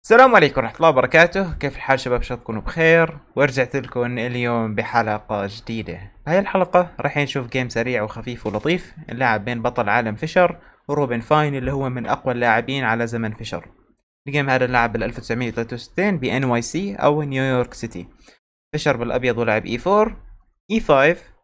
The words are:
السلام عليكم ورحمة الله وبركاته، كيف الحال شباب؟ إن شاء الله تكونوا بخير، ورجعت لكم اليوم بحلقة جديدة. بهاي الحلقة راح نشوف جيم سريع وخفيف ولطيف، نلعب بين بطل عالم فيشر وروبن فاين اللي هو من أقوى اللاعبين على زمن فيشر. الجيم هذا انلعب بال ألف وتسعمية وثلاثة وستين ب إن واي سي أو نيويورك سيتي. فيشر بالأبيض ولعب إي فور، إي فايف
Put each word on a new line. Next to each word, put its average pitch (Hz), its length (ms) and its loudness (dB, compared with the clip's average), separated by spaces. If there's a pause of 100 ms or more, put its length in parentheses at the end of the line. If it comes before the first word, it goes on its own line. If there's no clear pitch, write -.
السلام 240 300 8
عليكم 143 260 6
ورحمة 117 160 -8
الله 165 120 6
وبركاته، 160 640 2
كيف 139 220 -6
الحال 135 240 0
شباب؟ 123 180 -2
إن 117 60 -2
شاء 127 120 -6
الله - 80 -16
تكونوا 110 180 -6
بخير، 165 560 2 (180)
ورجعت 131 400 0
لكم 123 440 -4
اليوم 120 560 -2
بحلقة 107 720 -2
جديدة. 101 640 -10 (140)
بهاي 175 140 2
الحلقة 180 600 2
راح 143 180 -2
نشوف 135 300 -4
جيم 127 220 -4
سريع 117 340 -2
وخفيف 117 440 -8
ولطيف، 147 460 -4 (160)
نلعب 113 360 0
بين 120 160 -6
بطل 117 280 -2
عالم 110 260 0
فيشر 170 420 0 (300)
وروبن 135 320 -2
فاين 151 360 2
اللي 131 160 -4
هو 139 180 -2
من 123 160 -6
أقوى 120 280 -2
اللاعبين 120 500 0
على 117 240 0
زمن 113 260 -6
فيشر. 98 340 -10 (600)
الجيم 139 220 -2
هذا 127 160 4
انلعب 120 280 2
بال 113 100 -4
ألف 113 140 -6
وتسعمية 117 300 -4
وثلاثة 117 260 -6
وستين 180 440 -2
ب 127 60 -4
إن 123 200 -2
واي 120 180 2
سي 196 340 -6
أو 147 260 2
نيويورك 131 520 -2
سيتي. 87 340 -12 (640)
فيشر 147 260 0
بالأبيض 120 400 0
ولعب 110 280 0
إي 117 120 -4
فور، 208 380 2 (560)
إي 220 80 2
فايف 151 540 2 (100)